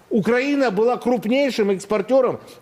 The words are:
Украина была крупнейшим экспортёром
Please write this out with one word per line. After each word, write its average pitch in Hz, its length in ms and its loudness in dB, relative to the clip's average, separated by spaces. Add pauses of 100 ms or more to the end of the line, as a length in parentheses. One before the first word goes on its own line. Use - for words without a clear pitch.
Украина 247 600 0
была 226 260 0
крупнейшим 233 720 0
экспортёром 214 680 0 (220)